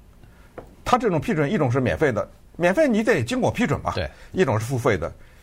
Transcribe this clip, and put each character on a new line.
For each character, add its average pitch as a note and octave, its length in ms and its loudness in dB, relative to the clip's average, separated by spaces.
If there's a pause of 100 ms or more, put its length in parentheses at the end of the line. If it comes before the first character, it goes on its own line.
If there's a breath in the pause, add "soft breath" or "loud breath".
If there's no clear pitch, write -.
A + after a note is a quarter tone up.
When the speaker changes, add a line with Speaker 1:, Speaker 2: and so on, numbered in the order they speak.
(840 soft breath)
Speaker 1:
它 - 120 2
这 A3+ 140 0
种 D#3+ 100 0
批 - 140 -2
准， D3+ 160 0
一 A3 80 0
种 C#3+ 100 2
是 B2+ 120 0
免 G2 180 0
费 C#3+ 140 2
的， - 180 -4 (260)
免 F3 160 2
费 D#4 160 2
你 A3+ 140 2
得 F#3+ 220 0
经 B3 160 -4
过 D3 100 0
批 - 160 -2
准 D3 140 0
嘛。 F2 120 -6
Speaker 2:
对。 E2 160 -4 (220 loud breath)
Speaker 1:
一 F#3 140 0
种 A2+ 120 0
是 G#2+ 80 -2
付 B2+ 140 -4
费 A#2 180 2
的。 D#2 160 -4 (300 soft breath)